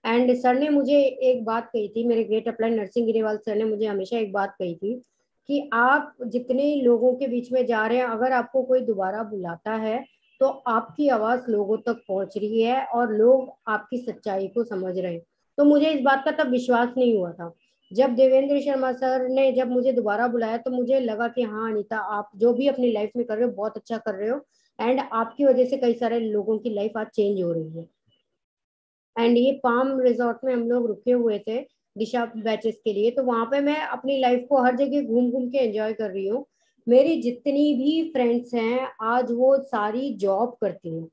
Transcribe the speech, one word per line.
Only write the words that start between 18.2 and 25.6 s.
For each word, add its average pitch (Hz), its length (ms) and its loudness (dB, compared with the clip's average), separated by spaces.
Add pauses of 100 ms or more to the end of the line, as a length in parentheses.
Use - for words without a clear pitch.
शर्मा 262 300 -2
सर 254 380 -2
ने 262 220 2
जब 247 200 0
मुझे 247 200 2
दोबारा 226 360 0
बुलाया, 226 300 -2
तो 254 140 -6
मुझे 247 280 0
लगा 233 280 -2
कि 240 140 -4
हाँ, 220 300 -4
अनीता, 214 260 -6
आप 208 380 -6
जो 233 180 2
भी 269 140 0
अपनी 247 240 0
life 214 260 -4
में 240 80 -4
कर 214 100 -4
रहे 240 100 0
हो, 220 60 -2
बहुत 208 260 -6
अच्छा 226 200 -8
कर 220 180 -6
रहे 208 140 -6
हो। 294 180 -6 (340)
And 254 180 2 (120)
आपकी 226 340 -2
वजह 254 200 6